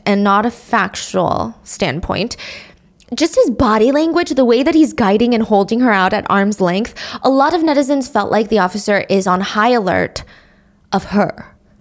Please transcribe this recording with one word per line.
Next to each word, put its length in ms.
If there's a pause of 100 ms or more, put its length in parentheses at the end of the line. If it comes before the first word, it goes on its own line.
and 200
not 200
a 60
factual 1120
standpoint, 760 (760)
just 220
his 140
body 420
language, 380
the 140
way 200
that 100
he's 180
guiding 400
and 120
holding 340
her 140
out 200
at 160
arm's 320
length, 320 (300)
a 80
lot 240
of 80
netizens 480
felt 220
like 160
the 100
officer 500
is 200
on 140
high 280
alert 540 (680)
of 120
her. 480 (280)